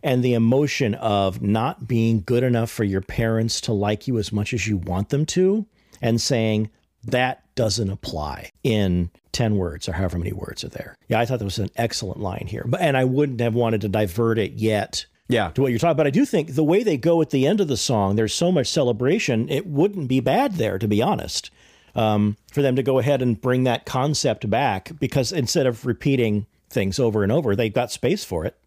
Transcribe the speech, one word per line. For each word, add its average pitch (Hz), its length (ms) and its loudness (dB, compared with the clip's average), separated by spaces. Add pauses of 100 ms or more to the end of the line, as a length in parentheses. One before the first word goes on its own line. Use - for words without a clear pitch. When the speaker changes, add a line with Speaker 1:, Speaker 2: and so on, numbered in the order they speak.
Speaker 1:
and 127 220 2
the 123 100 2
emotion 117 600 2
of 98 460 0
not 110 480 -2
being 113 360 2
good 120 180 2
enough 117 280 2
for 113 140 -2
your 98 160 0
parents 113 600 -2
to 120 120 -2
like 104 340 0
you 123 100 0
as 101 140 -4
much 104 220 -2
as 101 120 -4
you 107 120 0
want 90 320 -4
them 147 160 0
to, 196 400 0 (360)
and 117 200 2
saying, 110 480 0 (340)
"That 127 400 -2 (120)
doesn't 110 340 0
apply," - 640 -8 (120)
in 92 460 2 (240)
ten 107 240 0
words 85 320 -4
or - 40 -4
however 87 240 -2
many 90 140 -4
words - 320 -10
are - 60 -12
there. - 260 -14 (140)
Yeah, 113 100 2
I 120 60 2
thought 123 140 -2
that 104 60 -4
was 98 140 -6
an 95 160 -4
excellent 113 460 -4
line 95 260 -6
here, - 180 -8
but, 117 140 -2
and 151 160 2
I 131 80 4
wouldn't 127 380 0
have 117 140 0
wanted 113 260 2
to 107 80 -2
divert 107 500 0
it 98 140 -2
yet 107 520 -2 (220)
Speaker 2:
Yeah. 107 220 2
Speaker 1:
to 131 120 -2
what 139 100 2
you're 117 80 0
talking 165 120 2
about. 139 60 2
But 151 100 4
I 139 40 0
do 226 140 2
think 165 300 -2
the 156 80 2
way 170 200 4
they 180 140 2
go 165 240 4
at 151 80 0
the 131 160 2
end 202 160 2
of 175 60 0
the 131 100 -2
song, 101 380 2
there's 110 180 0
so 175 180 2
much 143 160 2
celebration, 123 840 0
it 151 180 -4
wouldn't 165 400 0
be 131 140 2
bad 196 320 2
there, 104 260 -2
to 110 80 -2
be 104 160 2
honest, - 480 -4 (440)
um, 107 400 2 (160)
for 143 120 0
them 131 140 2
to 135 60 0
go 131 140 2
ahead 131 240 2
and 120 180 0
bring 127 260 0
that 120 200 0
concept 131 640 -2
back, 113 500 0
because 135 320 -2
instead 143 360 0
of 120 180 -4
repeating 117 600 0 (240)
things 98 260 -2
over 110 240 2
and 101 100 2
over, 131 240 0
they've 110 180 0
got 120 180 -2
space 170 320 -2
for 80 200 -4
it. - 120 -6 (120)